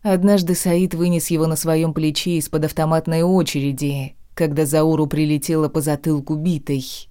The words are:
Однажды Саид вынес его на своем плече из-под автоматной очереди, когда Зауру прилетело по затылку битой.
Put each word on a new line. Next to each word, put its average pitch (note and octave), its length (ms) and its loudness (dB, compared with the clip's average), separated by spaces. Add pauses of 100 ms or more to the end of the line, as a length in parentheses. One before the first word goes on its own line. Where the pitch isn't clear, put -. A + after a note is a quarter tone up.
Однажды F#3 460 4
Саид F3 380 2
вынес E3+ 340 0
его D#3+ 200 2
на D#3 100 0
своем D#3+ 360 0
плече D#3+ 440 -2
из-под D#3 260 -2
автоматной D#3+ 600 0
очереди, C#3+ 920 -2 (200)
когда D#3 300 0
Зауру D#3 400 2
прилетело D3+ 640 0
по D#3 140 -2
затылку D3 540 -2
битой. D3+ 500 -2 (260)